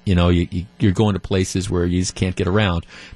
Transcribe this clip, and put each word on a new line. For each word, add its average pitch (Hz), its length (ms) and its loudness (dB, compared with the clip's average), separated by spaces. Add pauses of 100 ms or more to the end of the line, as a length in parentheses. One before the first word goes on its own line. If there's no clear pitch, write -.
You 98 120 2
know, 87 140 4
you, 87 200 2
you, 92 160 -6 (140)
you're 101 140 2
going 107 200 2
to 92 60 -4
places 95 500 -2
where 87 160 0
you 90 140 0
just 92 160 -4
can't 92 200 -2
get 95 120 -2
around. 92 400 0 (280)